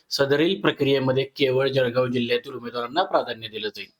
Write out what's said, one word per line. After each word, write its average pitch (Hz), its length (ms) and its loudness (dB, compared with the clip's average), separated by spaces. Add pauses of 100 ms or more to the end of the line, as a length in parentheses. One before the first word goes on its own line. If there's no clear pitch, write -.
सदरील 147 520 2
प्रक्रियेमध्ये 135 600 2
केवळ 135 460 0
जळगाव 127 380 2
जिल्ह्यातील 120 460 -2
उमेदवारांना 120 500 -4
प्राधान्य 120 440 -2
दिलं 107 200 -8
जाईल. 101 220 -12 (100)